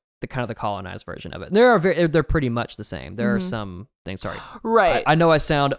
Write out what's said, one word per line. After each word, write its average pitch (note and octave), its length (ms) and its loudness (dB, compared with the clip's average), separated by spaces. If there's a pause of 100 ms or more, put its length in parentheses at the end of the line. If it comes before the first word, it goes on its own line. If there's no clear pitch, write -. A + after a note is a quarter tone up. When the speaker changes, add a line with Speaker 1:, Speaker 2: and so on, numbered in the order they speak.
(220)
Speaker 1:
the C3 60 -8
kind B2+ 160 -6
of A#2 40 -6
the A#2+ 80 -8
colonized F#2+ 500 -8
version - 280 -14
of - 80 -12
it. - 100 -12
There A3+ 200 6
are A3 80 6
very, E3+ 280 2
they're D#3 160 2
pretty D3 260 0
much A#2 280 -4
the G#2+ 80 -12
same. D2 300 -12
There - 200 0
are - 40 0
Speaker 2:
Mm-hmm. F#3 100 -6
Speaker 1:
some G#2 380 -8 (180)
things. F#2 160 -10
Sorry, F#2 160 -8 (260)
Speaker 2:
Right. A3 440 2
Speaker 1:
I, C#3+ 40 6
I D#3 40 4
know E3 160 4
I D#3 80 6
sound C#3+ 400 0